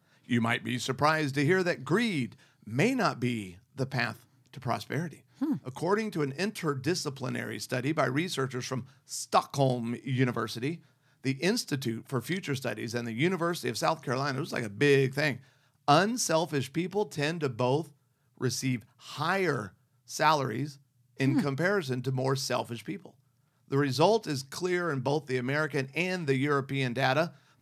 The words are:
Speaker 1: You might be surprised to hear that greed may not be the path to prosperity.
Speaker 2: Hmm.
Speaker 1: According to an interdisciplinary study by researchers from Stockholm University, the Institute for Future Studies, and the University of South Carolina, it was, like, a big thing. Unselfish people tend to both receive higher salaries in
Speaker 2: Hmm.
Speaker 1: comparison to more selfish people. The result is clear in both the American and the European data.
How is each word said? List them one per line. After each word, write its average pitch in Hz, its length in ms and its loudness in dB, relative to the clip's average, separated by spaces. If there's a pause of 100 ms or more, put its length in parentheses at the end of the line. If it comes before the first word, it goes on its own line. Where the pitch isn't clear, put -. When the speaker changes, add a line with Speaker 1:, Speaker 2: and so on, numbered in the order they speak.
(240)
Speaker 1:
You 120 160 2
might 113 240 2
be 120 140 -2
surprised 143 560 2
to 147 100 2
hear 185 200 4
that 143 200 -2
greed 160 520 0 (280)
may 151 300 2
not 160 240 0
be 110 380 -4 (180)
the 131 120 -2
path 117 380 -4 (280)
to 135 80 -16
prosperity. 131 640 -6 (160)
Speaker 2:
Hmm. 285 140 0 (100)
Speaker 1:
According 196 480 -2
to 165 100 -2
an 139 120 -2
interdisciplinary 135 1300 -4
study 127 300 -2
by 156 160 2
researchers 131 580 -2
from 123 220 -6 (180)
Stockholm 123 1000 0
University, 123 760 0 (420)
the 135 100 -2
Institute 135 720 -2
for - 140 -2
Future 165 340 -4
Studies, 117 400 -6
and 120 100 -2
the 117 80 -6
University 165 560 0
of 113 80 -4
South 156 240 0
Carolina, 135 380 -2
it - 40 -2
was, - 100 -8
like, 131 100 -2
a 110 80 -4
big 139 420 6
thing. 147 280 0 (480)
Unselfish 160 840 4
people 185 340 -2
tend 156 340 -2
to 147 80 0
both 127 420 0 (480)
receive 127 460 -2 (120)
higher 156 800 -2 (320)
salaries 143 720 0 (400)
in 135 160 4
Speaker 2:
Hmm. 277 60 4
Speaker 1:
comparison 147 600 0
to 131 100 -2
more 131 240 0
selfish 120 480 -4
people. - 320 -12 (540)
The 139 80 2
result 156 500 4
is 135 160 -4
clear 175 480 -2
in 135 80 -2
both 147 260 0
the 131 120 0
American 139 580 -2
and 180 320 -2
the 135 80 4
European 135 560 0
data. 135 400 2 (300)